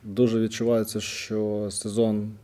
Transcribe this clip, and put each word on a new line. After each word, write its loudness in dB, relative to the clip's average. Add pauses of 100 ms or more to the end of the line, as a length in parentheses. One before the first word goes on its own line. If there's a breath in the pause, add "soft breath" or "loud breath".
дуже 2
відчувається, 0
що -4
сезон 0 (140)